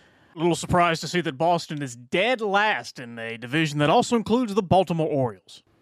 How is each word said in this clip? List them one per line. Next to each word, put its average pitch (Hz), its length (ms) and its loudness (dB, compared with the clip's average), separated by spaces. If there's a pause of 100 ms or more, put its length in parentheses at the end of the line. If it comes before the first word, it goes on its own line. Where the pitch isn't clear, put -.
(340)
A - 40 -14
little 165 180 2
surprised 175 460 2
to 160 60 -8
see 175 120 -2
that 151 180 -4
Boston 165 440 0
is 127 120 -8
dead 185 460 -2
last 202 580 0
in 117 200 -12
a 113 200 -8
division 147 400 -2
that 147 120 4
also 233 260 4
includes 220 380 0
the 208 80 2
Baltimore 170 460 2
Orioles. 123 540 -4 (200)